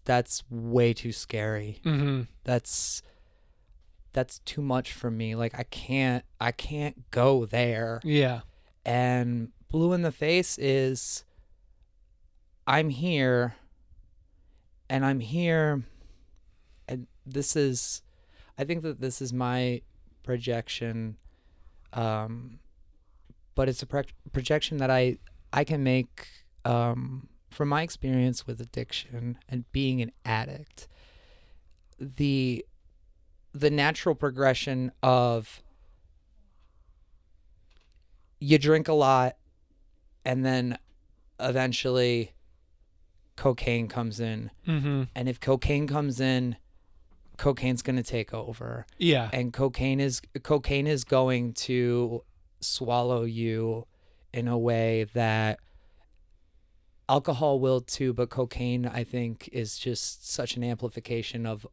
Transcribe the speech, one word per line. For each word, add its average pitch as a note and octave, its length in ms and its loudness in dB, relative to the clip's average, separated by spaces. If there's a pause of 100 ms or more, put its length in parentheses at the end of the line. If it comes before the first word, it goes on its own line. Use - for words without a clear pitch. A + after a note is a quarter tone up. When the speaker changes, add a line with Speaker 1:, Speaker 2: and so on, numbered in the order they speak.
Speaker 1:
that's - 440 2
way A#2 440 4
too A2+ 180 -4
scary. G#2+ 720 -6
Speaker 2:
Mm-hmm. C#3 380 0 (220)
Speaker 1:
That's, - 580 -2 (1080)
that's - 280 -4
too - 220 -8
much B2+ 300 -2
for - 180 -6
me. A2+ 240 -4
Like, A#2 240 -2
I B2 60 -4
can't, B2+ 600 0 (160)
I A#2 120 0
can't - 580 -6
go B2+ 340 4
there." A2+ 600 -2
Speaker 2:
Yeah. C#3 380 2 (420)
Speaker 1:
And A#2+ 640 2 (240)
blue E3 200 4
in F3 100 2
the D#3+ 100 0
face E3+ 460 0
is, C3+ 640 0 (1400)
I'm D3+ 240 2
here, B2+ 680 2 (1300)
and C3+ 160 0
I'm C#3 160 2
here, D#3 640 2 (1040)
and B2+ 220 -10 (180)
this C3+ 300 -2
is, C3+ 460 0 (540)
I - 80 -2
think E3 180 -4
that D3+ 180 -6
this B2+ 200 -4
is B2+ 120 -6
my B2 500 0 (400)
projection, A#2 920 -4 (760)
um, A2+ 680 -4 (960)
but C3 120 2
it's B2+ 140 -4
a C3 40 -12
pro-, C#3+ 160 -4 (300)
projection D3+ 440 0
that C3 140 2
I, B2+ 280 4 (340)
I C#3+ 120 2
can D3 180 -2
make, B2+ 460 0 (360)
um, A#2+ 640 -2 (220)
from D3 180 -2
my D3 140 0
experience B2+ 640 0
with A#2 140 -8
addiction A#2+ 800 -8 (100)
and B2 240 -6
being C3 280 0
an A#2 120 -4 (120)
addict. C3+ 640 -6 (1120)
The, C3+ 640 0 (880)
the C#3+ 180 2
natural D3 440 2
progression C3 800 0 (100)
of B2 600 2 (2750)
you D3 180 8
drink D3+ 300 4
a D#3+ 40 4
lot, C3+ 440 6 (880)
and B2+ 200 0
then B2+ 340 0 (600)
eventually B2 920 0 (1040)
cocaine A#2+ 520 0
comes A2+ 320 -6
in. A2 300 -6 (160)
Speaker 2:
Mm-hmm. C#3+ 380 0 (100)
Speaker 1:
And B2+ 140 -4
if B2 120 -6
cocaine C#3+ 460 2
comes C#3 340 -2
in, B2+ 360 0 (800)
cocaine's B2+ 460 0
gonna B2+ 200 0
take A2+ 320 -4
over. A#2 520 -10 (120)
Speaker 2:
Yeah. C#3 340 4
Speaker 1:
And B2 200 -2
cocaine C3+ 480 0
is, C3+ 200 -2 (220)
cocaine C#3+ 440 0
is D3 180 0
going B2+ 500 2
to A#2+ 680 0 (380)
swallow A#2+ 640 0
you A2+ 640 -2 (460)
in A#2+ 160 -2
a A#2+ 100 0
way A2+ 460 2 (100)
that A2 440 2 (1500)
alcohol C#3 520 2
will C3 200 2
too, B2+ 320 -2
but A#2+ 180 -2
cocaine, B2 560 -2
I A#2+ 180 -4
think, A#2 480 -6
is A2+ 260 -6
just - 520 -6
such - 260 -4
an B2 80 -4
amplification A#2 800 -6
of A2 260 -8